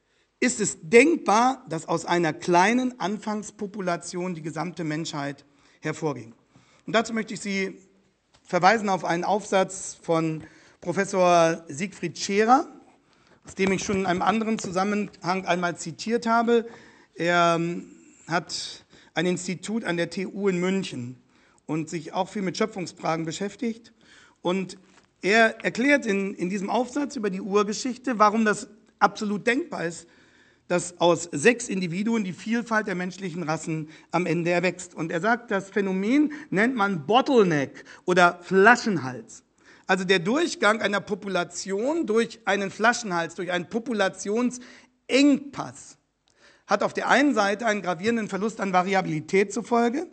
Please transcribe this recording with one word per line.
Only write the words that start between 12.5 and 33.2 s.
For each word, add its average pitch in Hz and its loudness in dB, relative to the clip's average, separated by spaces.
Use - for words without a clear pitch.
aus - -20
dem 190 2
ich 185 -2
schon 202 -2
in 190 0
einem 175 0
anderen 220 0
Zusammenhang 190 -2
einmal 175 0
zitiert 226 -6
habe. 226 2
Er, 170 2
ähm, 175 -4
hat - -6
ein 170 -2
Institut 180 -4
an 175 -4
der 170 -2
T 190 -8
U 202 -6
in 180 0
München 175 -4
und 156 -4
sich 160 -10
auch 180 -2
viel 208 -8
mit 180 -4
Schöpfungsfragen 165 -4
beschäftigt. 196 -8
Und 185 -4
er 220 4
erklärt 247 2
in, 196 -2
in 180 -4
diesem 196 -4
Aufsatz 247 -2
über 208 -4
die 185 -6
Urgeschichte, 208 -2
warum 214 4
das 208 0
absolut 202 0
denkbar 240 -2
ist, 170 -8
dass - -2
aus 170 4
sechs 226 2
Individuen 214 -2
die 185 -6
Vielfalt 220 -2
der 190 -2
menschlichen 180 -6